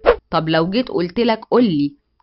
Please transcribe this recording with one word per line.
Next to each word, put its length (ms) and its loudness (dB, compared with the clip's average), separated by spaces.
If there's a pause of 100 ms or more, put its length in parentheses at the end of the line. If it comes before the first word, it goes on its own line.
(300)
طب 180 -2
لو 220 0
جيت 180 -2
قلت 320 -4
لك: 300 -2
"قولي 460 0 (260)